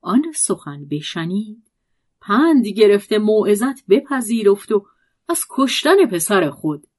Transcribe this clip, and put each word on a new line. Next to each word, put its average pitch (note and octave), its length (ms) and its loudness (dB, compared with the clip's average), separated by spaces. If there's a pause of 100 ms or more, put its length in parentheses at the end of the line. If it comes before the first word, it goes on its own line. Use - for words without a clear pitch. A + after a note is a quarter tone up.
آن C#4+ 340 0
سخن C#3+ 500 -6
بشنید، F3+ 840 -8 (500)
پند C4 460 2
گرفته G3+ 520 2
موعظت G#3+ 680 0
بپذیرفت A3 880 0
و G3+ 140 0 (420)
از - 220 -4
کشتن B3 560 2
پسر F3 440 -2
خود D3 360 -8 (120)